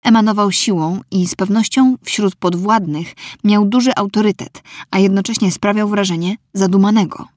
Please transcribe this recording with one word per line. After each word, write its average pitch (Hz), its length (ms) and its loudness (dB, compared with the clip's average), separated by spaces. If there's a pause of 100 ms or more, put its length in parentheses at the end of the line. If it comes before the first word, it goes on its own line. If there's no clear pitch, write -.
Emanował 214 480 2
siłą 180 500 -2 (100)
i 185 160 0
z - 80 -4
pewnością 226 680 2
wśród 202 320 -2
podwładnych 175 800 -2 (300)
miał 208 220 4
duży 240 300 2
autorytet, - 680 -2 (280)
a 196 80 0
jednocześnie 196 520 0
sprawiał 208 380 0
wrażenie 190 460 -2 (180)
zadumanego. 196 840 2